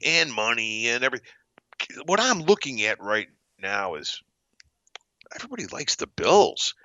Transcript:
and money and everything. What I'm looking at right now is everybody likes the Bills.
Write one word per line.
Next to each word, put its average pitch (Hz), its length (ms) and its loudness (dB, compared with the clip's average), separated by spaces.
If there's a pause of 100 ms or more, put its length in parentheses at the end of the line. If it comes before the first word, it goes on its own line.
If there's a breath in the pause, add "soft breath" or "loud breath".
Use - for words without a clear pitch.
and 160 280 2
money 110 560 0
and 123 140 0
everything. 131 240 -2 (800 soft breath)
What 196 140 2
I'm 233 220 2
looking 143 400 2
at 107 200 0
right 104 260 -2 (300)
now 98 360 -4
is - 280 -10 (1120)
everybody 240 320 -12
likes - 300 -6
the - 100 -6
Bills. - 680 4 (100)